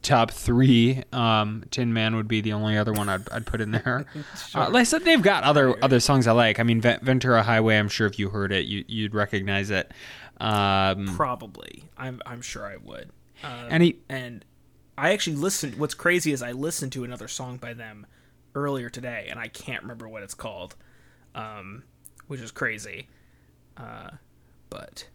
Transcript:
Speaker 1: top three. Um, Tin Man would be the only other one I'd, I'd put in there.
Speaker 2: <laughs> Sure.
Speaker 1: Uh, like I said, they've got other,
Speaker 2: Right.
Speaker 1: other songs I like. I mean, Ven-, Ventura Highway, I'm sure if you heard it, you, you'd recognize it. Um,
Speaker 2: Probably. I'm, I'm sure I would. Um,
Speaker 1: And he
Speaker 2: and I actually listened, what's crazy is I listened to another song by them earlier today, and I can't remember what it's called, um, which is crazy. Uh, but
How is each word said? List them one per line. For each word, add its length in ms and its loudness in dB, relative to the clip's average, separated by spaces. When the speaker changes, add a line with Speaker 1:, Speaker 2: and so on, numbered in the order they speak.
Speaker 1:
top 300 4
three. 680 4
Um, 580 0
Tin 240 0
Man 220 0
would 120 -2
be 140 0
the 100 -2
only 240 0
other 160 2
one 160 -2
I'd, 220 -4
I'd 160 -6
put 140 -2
in 100 -4
there. 400 -2
Speaker 2:
<laughs> 40 -16
Sure. 120 0
Speaker 1:
Uh, 80 0
like 120 6
I 20 2
said, 200 0
they've 180 6
got 220 4
other, 240 6
Speaker 2:
Right. 140 2
Speaker 1:
other 180 6
songs 260 4
I 60 6
like. 280 6
I 20 2
mean, 180 4
Ven-, 220 4
Ventura 400 4
Highway, 360 4
I'm 100 2
sure 180 2
if 120 -2
you 100 -2
heard 240 -2
it, 140 0
you, 200 -6
you'd 280 -4
recognize 560 -2
it. 200 -2
Um, 680 2
Speaker 2:
Probably. 680 -6
I'm, 300 -10
I'm 160 -14
sure 240 -10
I 100 -14
would. 340 -16
Um, 280 -12
Speaker 1:
And 120 4
he 160 4
Speaker 2:
and 360 -12
I 160 2
actually 240 -2
listened, 400 -4
what's 180 -4
crazy 380 0
is 100 -2
I 100 -8
listened 400 -6
to 120 -8
another 240 -12
song 280 -10
by 180 -12
them 320 -16
earlier 340 -4
today, 400 -10
and 120 -10
I 80 -10
can't 340 -12
remember 260 -14
what 140 -14
it's 120 -14
called, 420 -12
um, 480 -14
which 120 -12
is 120 -14
crazy. 560 -8
Uh, 340 -16
but 440 -16